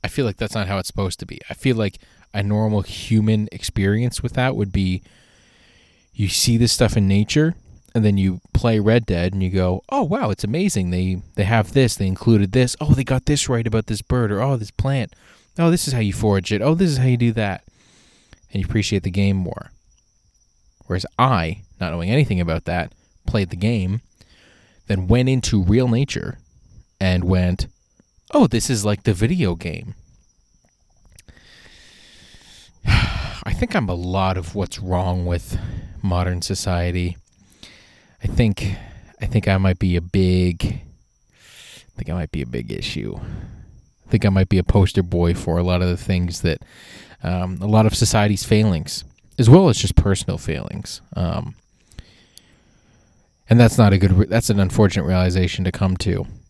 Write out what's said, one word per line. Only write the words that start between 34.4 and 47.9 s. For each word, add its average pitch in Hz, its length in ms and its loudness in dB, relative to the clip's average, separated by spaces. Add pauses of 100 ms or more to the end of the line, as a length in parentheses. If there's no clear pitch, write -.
what's 95 240 -6
wrong 90 460 -2
with 87 320 -4 (440)
modern 90 400 -2
society. 87 760 -4 (1080)
I - 40 -4
think, 101 480 0 (460)
I 104 40 -6
think 101 220 0
I 98 100 2
might 95 220 2
be 90 160 2
a 85 60 2
big, 90 800 0 (520)
I - 640 -20
think 76 120 -10
I 80 40 -4
might 85 180 -6
be 73 100 -6
a 62 60 -6
big 60 240 -8
issue. - 460 -8
I - 920 -16
think 110 160 2
I 104 40 4
might 95 200 2
be 98 80 4
a 87 60 2
poster 95 400 2
boy 87 300 0
for 85 240 -2
a 87 60 0
lot 90 180 0
of 90 80 0
the 90 80 -2
things 90 440 -2
that, 80 200 -2 (640)
um, 90 380 -4
a 98 40 -6
lot 110 200 4
of 110 100 2